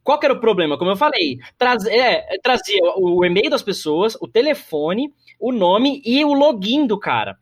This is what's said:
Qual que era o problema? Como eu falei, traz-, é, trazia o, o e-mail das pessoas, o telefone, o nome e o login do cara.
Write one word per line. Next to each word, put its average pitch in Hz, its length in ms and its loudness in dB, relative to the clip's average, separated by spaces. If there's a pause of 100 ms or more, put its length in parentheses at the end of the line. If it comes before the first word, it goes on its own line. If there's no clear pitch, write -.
Qual 294 160 2
que 302 60 0
era 262 100 2
o - 40 -12
problema? 180 380 2
Como 185 140 -2
eu 202 60 -2
falei, 196 420 -2 (180)
traz-, 240 300 0
é, - 560 0
trazia 208 360 0 (180)
o, 180 240 2
o 180 40 4
e-mail 196 240 0
das 269 140 -2
pessoas, 185 580 -2
o 165 60 -10
telefone, 226 840 -2 (280)
o 254 120 -4
nome 233 540 2
e 262 180 2
o 294 80 2
login 277 560 2
do 202 100 -2
cara. 185 440 -4